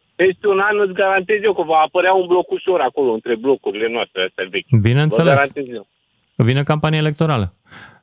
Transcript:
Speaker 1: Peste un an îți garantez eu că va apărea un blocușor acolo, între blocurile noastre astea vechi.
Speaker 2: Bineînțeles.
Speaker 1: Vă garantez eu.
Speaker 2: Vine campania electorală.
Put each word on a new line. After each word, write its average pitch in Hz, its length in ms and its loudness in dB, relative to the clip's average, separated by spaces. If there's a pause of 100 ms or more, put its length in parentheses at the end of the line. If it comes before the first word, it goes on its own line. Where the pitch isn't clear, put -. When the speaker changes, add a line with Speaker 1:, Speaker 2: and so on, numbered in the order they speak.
(140)
Speaker 1:
Peste 190 340 0
un 196 100 2
an 208 220 0
îți 190 120 -2
garantez 190 500 0
eu 208 120 0
că 180 80 -2
va 160 160 0
apărea 180 340 2
un 185 140 2
blocușor 175 540 0
acolo, 131 320 0
între 113 240 -4
blocurile 113 520 -2
noastre 110 340 -6
astea 95 280 -6
vechi. 101 300 0
Speaker 2:
Bineînțeles. 147 520 2
Speaker 1:
Vă - 20 4
garantez 139 340 -2
eu. 113 180 -12 (500)
Speaker 2:
Vine 127 260 2
campania 156 360 0
electorală. 151 560 0 (480)